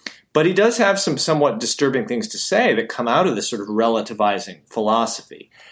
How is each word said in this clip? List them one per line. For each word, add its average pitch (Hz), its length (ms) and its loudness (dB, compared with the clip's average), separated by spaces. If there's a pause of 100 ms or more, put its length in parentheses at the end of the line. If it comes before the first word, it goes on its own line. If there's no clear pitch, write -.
(320)
But 160 140 4
he 190 60 4
does 226 260 4
have 196 200 4
some 151 180 -2
somewhat 147 440 0
disturbing 123 460 0
things 113 220 -4
to - 100 -10
say 208 360 2
that 113 140 -2
come 120 180 -6
out 156 220 2
of 120 80 -2
this 104 120 -6
sort 107 140 -6
of 104 60 -8
relativizing 104 1000 -2
philosophy. - 840 -4 (220)